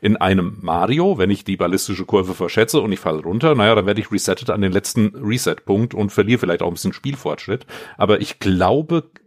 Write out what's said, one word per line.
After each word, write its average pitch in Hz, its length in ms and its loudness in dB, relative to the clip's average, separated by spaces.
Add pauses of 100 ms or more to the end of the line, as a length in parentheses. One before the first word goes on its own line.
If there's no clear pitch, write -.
In 104 160 2
einem 92 440 0
Mario, 110 560 0
wenn 92 120 2
ich - 160 -2
die 95 100 -4
ballistische 92 480 -2
Kurve 92 300 0
verschätze 110 480 0
und 107 100 -2
ich 90 80 -4
fall 80 220 -2
runter, 120 340 2
naja, 110 200 4
dann 107 100 2
werde 104 160 0
ich - 100 -8
resettet 98 380 -2
an 104 100 0
den 95 140 0
letzten 107 420 0
Reset-Punkt 104 800 -2
und 101 180 -2
verliere 107 280 2
vielleicht 87 240 -2
auch 87 40 -2
ein 87 60 -4
bisschen 95 180 -4
Spielfortschritt. - 760 -8 (320)
Aber 104 220 4
ich - 200 -8
glaube, 113 720 0 (180)